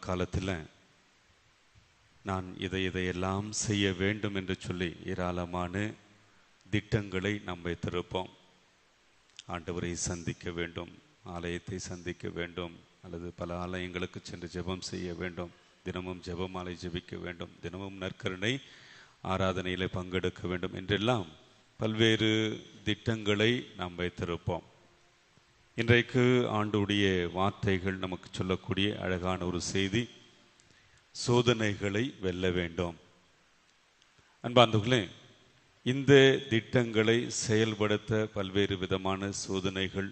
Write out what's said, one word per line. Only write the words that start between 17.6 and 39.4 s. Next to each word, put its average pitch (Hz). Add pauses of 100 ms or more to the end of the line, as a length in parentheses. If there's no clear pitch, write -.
தினமும் 95
நற்கருணை 92 (680)
ஆராதனையிலே 92
பங்கெடுக்க 90
வேண்டும் 90
என்றெல்லாம் 101 (540)
பல்வேறு 110 (560)
திட்டங்களை 107 (280)
நாம் 90
வைத்திருப்போம். 87 (1160)
இன்றைக்கு 120 (360)
ஆண்டுடைய 101
வார்த்தைகள் 95
நமக்கு 92
சொல்லக்கூடிய 92 (100)
அழகான 92
ஒரு 87
செய்தி, 98 (1120)
சோதனைகளை 110 (160)
வெல்ல 92
வேண்டும். 87 (1500)
அன்பார்ந்தவர்களே, 117 (840)
இந்த 135 (340)
திட்டங்களை 113 (120)
செயல்படுத்த 107 (120)
பல்வேறு 98
விதமான 95
சோதனைகள் 95